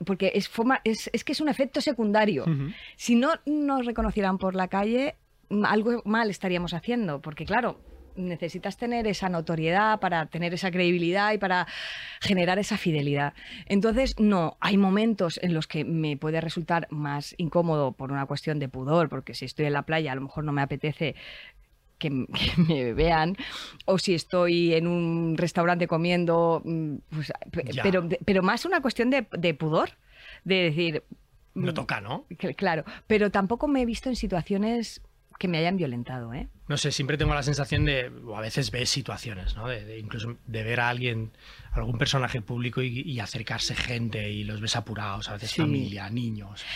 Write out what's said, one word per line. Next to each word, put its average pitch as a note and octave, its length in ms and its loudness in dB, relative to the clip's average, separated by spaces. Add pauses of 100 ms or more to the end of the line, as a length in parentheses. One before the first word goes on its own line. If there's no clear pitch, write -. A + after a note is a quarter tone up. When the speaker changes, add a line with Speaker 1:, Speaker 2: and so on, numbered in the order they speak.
Speaker 1:
porque F#3+ 300 2
es G3+ 140 2
forma, A#3 340 2
es, A3 300 -2
es A#3 100 -2
que - 80 -4
es C#4 100 -2
un D4+ 80 2
efecto C4+ 320 0
secundario. G#3+ 640 2
Speaker 2:
Ujú. D3+ 280 0 (240)
Speaker 1:
Si - 200 2
no C4 160 6 (140)
nos C#4+ 400 0
reconocieran G#3+ 520 0
por F#3 180 -2
la F#3 120 0
calle, A#3 480 0 (340)
m-, G#3 180 2
algo A3 380 2
mal A3 240 2
estaríamos F3 440 -2
haciendo, F3 480 -2
porque D3+ 240 -10
claro, G#3+ 340 0 (360)
necesitas F3+ 640 -6
tener A#3+ 300 -2
esa F#3+ 220 -2
notoriedad F3 680 2
para E3+ 280 0
tener E3+ 260 -2
esa F#3 180 -2
credibilidad F3+ 600 2
y G#3+ 40 0
para F#3 300 2 (540)
generar F#3 380 4
esa G#3 180 -2
fidelidad. C#3+ 560 0 (340)
Entonces, A3+ 520 2
no, G3 420 4
hay G3 160 4
momentos G3 680 4
en F3+ 100 2
los D#3 140 0
que D3+ 180 -4
me D#3 320 0
puede D#3 240 -2
resultar E3 500 -2
más D3 460 -4
incómodo D#3 560 2
por C3+ 180 -8
una C#3 140 -2
cuestión D3+ 340 -4
de C#3 100 -4
pudor, C#3 400 2
porque C3 240 -8
si C3 120 -8
estoy D3+ 200 -2
en C#3+ 80 2
la C#3+ 100 0
playa D#3+ 280 -2
a C3 40 -4
lo C3+ 60 -6
mejor C#3 220 -6
no D3+ 100 -2
me C#3+ 80 2
apetece C#3+ 540 -2 (840)
que E3 80 -4
m-, C3+ 200 -2
<laughs> - 60 -12
que - 280 2
me C#3 320 4
vean, D#3+ 420 4 (480)
o F#3 140 4
si F3 180 2
estoy E3+ 600 4
en E3 120 4
un E3+ 500 2
restaurante F3 500 2
comiendo, E3+ 760 4
mm, D#3 320 -2 (180)
pues, D#3 200 -6 (180)
pe-, E3+ 220 -4
Speaker 2:
Ya. B2+ 100 -2
Speaker 1:
pero, F3+ 240 2 (160)
pero F#3+ 200 4
más G#3 200 2
una F4 180 0
cuestión A#3+ 280 0
de, C4 240 2
de E3+ 200 2
pudor, E3 360 2 (560)
de F#3 180 2
decir, E3 400 0 (500)
Speaker 2:
No - 180 -2
Speaker 1:
mm, D#3+ 40 -6
Speaker 2:
toca, B2 240 -4
¿no? B2+ 260 -8 (120)
Speaker 1:
que, - 180 -4
claro, E3 300 0 (220)
pero G#3 220 4
tampoco G#3 380 0
me C4+ 140 2
he B3 40 2
visto A#3 220 -4
en B3 80 -2
situaciones G#3 840 -2 (360)
que F#3 100 -2
me E3+ 100 0
hayan F3 200 2
violentado, A#2+ 560 -4
¿eh? - 140 -8 (200)
Speaker 2:
No C#3+ 100 0
sé, C#3+ 140 0
siempre D3 260 -2
tengo D3+ 180 4
la C#3+ 80 0
sensación C#3+ 420 2
de, C3 240 2 (160)
o A2 120 -8
a A2 40 -6
veces A2 300 -2
ves B2 180 -2
situaciones, G#2 640 -4
¿no? A2 120 -8
De, A#2 180 -8
de A2 140 -12
incluso A2+ 380 -8 (100)
de A2 160 -6
ver A#2 160 0
a A#2+ 100 2
alguien, A#2+ 420 -4 (420)
algún A#2 240 -2
personaje B2 440 0
público B2 400 -4
y, B2+ 200 -4
y C#3+ 180 -6
acercarse A2+ 560 -6
gente A2 560 -4
y G#2 140 -6
los G#2+ 160 -6
ves A2 140 -2
apurados, G#2 540 -6
a A2 40 -8
veces G#2 180 -8
Speaker 1:
Sí. E3 100 -2
Speaker 2:
familia, G2+ 480 -2
niños. G#2+ 540 -8 (120)